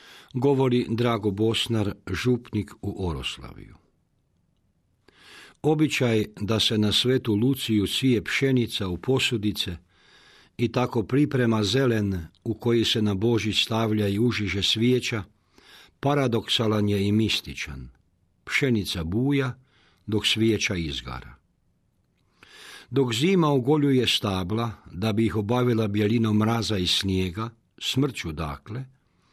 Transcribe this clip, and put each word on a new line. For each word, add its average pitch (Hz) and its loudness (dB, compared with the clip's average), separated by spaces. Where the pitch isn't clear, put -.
govori 131 2
Drago 113 0
Bosnar, 110 0
župnik 117 -2
u 95 -6
Oroslaviju. 64 -10
Običaj 135 2
da 107 0
se 113 0
na 104 2
Svetu 123 2
Luciju 110 2
sije 120 0
pšenica 123 0
u 87 -4
posudice 104 -2
i 120 0
tako 123 0
priprema 123 2
zelen 104 0
u 110 -4
koji 117 2
se 110 0
na 104 2
Božić 107 0
stavlja 110 0
i 98 0
užiže 104 0
svijeća, 117 0
paradoksalan 113 2
je 101 2
i 101 4
mističan. 71 -2
Pšenica 101 0
buja 131 0
dok 104 0
svijeća 110 2
izgara. 67 -8
Dok 123 2
zima 165 4
ogoljuje 139 4
stabla 104 -2
da 107 -2
bi 113 2
ih 104 -2
obavila 113 0
bjelinom 107 2
mraza 107 0
i 90 -2
snijega, 95 -2
smrću 127 -2
dakle, 80 -8